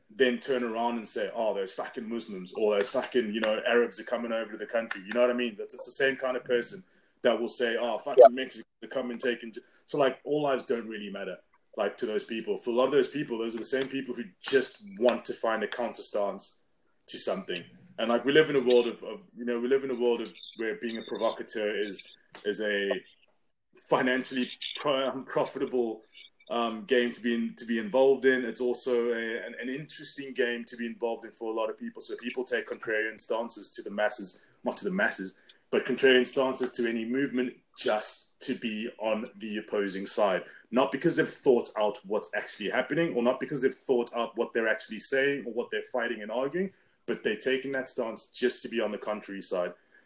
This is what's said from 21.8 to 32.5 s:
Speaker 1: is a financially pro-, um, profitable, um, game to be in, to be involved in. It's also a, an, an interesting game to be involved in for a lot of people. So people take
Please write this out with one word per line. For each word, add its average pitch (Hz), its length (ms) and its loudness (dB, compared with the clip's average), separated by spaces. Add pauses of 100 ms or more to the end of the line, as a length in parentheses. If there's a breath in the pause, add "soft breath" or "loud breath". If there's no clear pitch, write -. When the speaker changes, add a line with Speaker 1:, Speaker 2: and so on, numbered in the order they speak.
Speaker 1:
is 104 160 -2
a 101 280 0 (1000)
financially 127 560 2 (340)
pro-, 135 280 0
um, 131 180 -6
profitable, 123 800 -2 (460 loud breath)
um, 113 360 -2
game 120 240 4
to 117 120 -8
be 120 120 0
in, 117 240 -2
to 123 80 -10
be 113 140 0
involved 131 460 4
in. 127 200 4
It's 113 160 -6
also 120 520 0
a, 113 240 -4
an, 113 240 -10
an 123 80 -8
interesting 143 640 -8
game 120 320 0
to 117 120 -12
be 117 80 -4
involved 113 400 -4
in 104 60 -16
for 113 200 -6
a 110 40 -4
lot 110 140 0
of 107 100 -10
people. 113 220 -10
So 110 160 -8
people 120 260 -6
take 113 260 -2